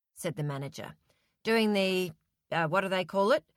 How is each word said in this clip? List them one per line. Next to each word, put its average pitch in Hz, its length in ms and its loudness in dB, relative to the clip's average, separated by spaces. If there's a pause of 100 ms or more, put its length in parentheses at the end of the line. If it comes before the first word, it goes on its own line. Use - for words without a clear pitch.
(140)
said 165 200 -6
the 156 80 -6
manager. 139 540 -8 (480)
"Doing 220 300 2
the, 185 360 2 (400)
uh, 165 160 0
what 180 140 2
do 190 80 -4
they 185 160 0
call 196 260 2
it? 311 140 2 (120)